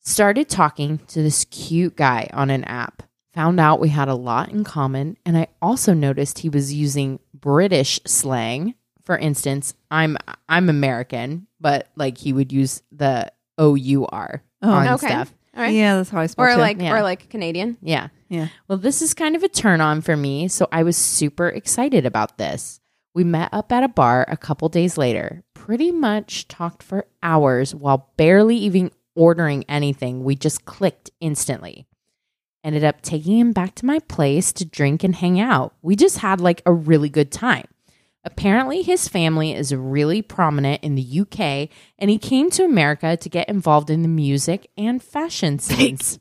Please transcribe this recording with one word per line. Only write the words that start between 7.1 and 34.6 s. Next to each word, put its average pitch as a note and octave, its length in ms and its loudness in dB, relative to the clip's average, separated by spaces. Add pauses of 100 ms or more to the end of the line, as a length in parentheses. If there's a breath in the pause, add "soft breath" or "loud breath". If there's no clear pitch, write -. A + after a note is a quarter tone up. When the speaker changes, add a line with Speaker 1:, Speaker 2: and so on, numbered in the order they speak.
Speaker 1:
British C#3+ 720 2
slang. C3 680 -4 (300)
For F3+ 140 -2
instance, C#3 560 -2 (180)
I'm, D#3 260 0 (300)
I'm F3 220 2
American, C3+ 760 -4 (120)
but, C#3+ 360 0
like, C3+ 220 -6
he C#3 160 -4
would C3+ 180 0
use C3+ 300 -2 (100)
the C3+ 400 -2 (260)
O D3+ 180 6
U C3+ 320 0
R - 340 -10 (200)
Speaker 2:
Oh. G3+ 100 2
Speaker 1:
on D#3+ 180 4
Speaker 3:
Okay. C4+ 180 0
Speaker 1:
stuff. B2+ 260 -4 (220)
Speaker 3:
All B3 80 -6
right. A3 100 0
Speaker 2:
Yeah, G#3 240 4
that's F#3 120 -2
how G3 120 -4
I D#3+ 60 0
spell B3 180 0
Speaker 3:
Or B3 80 4
Speaker 2:
too. A#3+ 60 4
Speaker 3:
like, G#3 220 2
Speaker 1:
Yeah. E3+ 160 0
Speaker 3:
or G#3+ 60 2
like F#3 260 -4
Canadian. G3 520 -6
Speaker 1:
Yeah. D3+ 260 -4 (220)
Speaker 2:
Yeah. D#3+ 180 -4 (200 loud breath)
Speaker 1:
Well, F#3+ 100 -4
this C4 240 -2
is D#4 120 -2
kind D#4+ 220 -2
of E4+ 80 -2
a F#4+ 60 0
turn F3 320 2
on D#3 200 0
for D#3+ 140 0
me, C#3+ 320 -4
so - 240 -2
I E3 120 0
was E3+ 140 2
super - 500 -2
excited A#3+ 580 0
about A2 320 -2
this. F#2 420 -8 (360)
We F3 80 0
met E3+ 280 0
up - 200 -6
at B3 120 2
a C4+ 40 0
bar B2+ 400 2
a D#3 100 -6
couple D#3+ 320 -4
days F3 280 0
later, B2 460 -2 (100)
pretty C4+ 380 -2
much A3 560 -2
talked - 360 -10
for G3 240 -6 (160)
hours C#3 520 2
while C#3 420 -2
barely G3 400 6
even F#3+ 340 0 (240)
ordering E3 520 4
anything. C3+ 560 -4
We C3+ 120 0
just D3 300 -4
clicked - 440 -4 (100)
instantly. - 680 -8 (760)
Ended D3+ 200 -2
up D3+ 180 0
taking E3+ 380 0
him A#3+ 140 4
back F#3 220 -2
to A#3+ 100 -10
my D4 140 0
place D3 540 0
to F3 120 -8